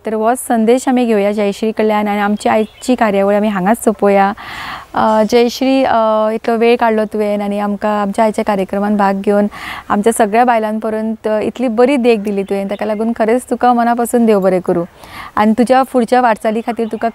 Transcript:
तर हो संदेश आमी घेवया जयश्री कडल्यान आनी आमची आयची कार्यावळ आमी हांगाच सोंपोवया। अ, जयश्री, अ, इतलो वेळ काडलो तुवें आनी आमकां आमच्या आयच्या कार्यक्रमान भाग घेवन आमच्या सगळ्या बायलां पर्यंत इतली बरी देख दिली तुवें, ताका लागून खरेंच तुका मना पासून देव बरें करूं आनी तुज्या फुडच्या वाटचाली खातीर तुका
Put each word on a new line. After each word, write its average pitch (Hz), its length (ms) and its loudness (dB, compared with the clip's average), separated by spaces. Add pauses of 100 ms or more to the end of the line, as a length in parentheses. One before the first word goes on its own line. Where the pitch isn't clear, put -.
तर 220 80 -4
हो 220 220 0 (120)
संदेश 233 400 2
आमी 254 180 2
घेवया 208 260 2
जयश्री 208 400 -2
कडल्यान 214 360 0
आनी 208 120 -2
आमची 208 300 0
आयची 226 460 0
कार्यावळ 202 400 2
आमी 208 120 0
हांगाच 202 360 0
सोंपोवया। 202 500 2 (600)
अ, 220 360 2
जयश्री, 254 540 2
अ, - 120 -2 (380)
इतलो 226 240 -2
वेळ 233 180 4
काडलो 220 300 0
तुवें 208 380 -2
आनी 202 160 -4
आमकां 208 320 -2
आमच्या 208 340 0
आयच्या 220 200 -2
कार्यक्रमान 202 520 -2
भाग 202 160 2
घेवन 202 340 0 (420)
आमच्या 208 240 2
सगळ्या 226 300 2
बायलां 220 360 0
पर्यंत 220 480 -6
इतली 214 400 -2
बरी 247 300 2
देख 233 200 2
दिली 196 260 -4
तुवें, 196 260 -4
ताका 208 160 -6
लागून 220 300 -2
खरेंच 233 340 0
तुका 247 240 2
मना 233 200 0
पासून 240 320 0
देव 214 140 4
बरें 185 260 2
करूं 175 200 0 (500)
आनी 214 220 2
तुज्या 262 260 4
फुडच्या 254 380 0
वाटचाली 226 400 0
खातीर 226 300 -6
तुका 226 240 -4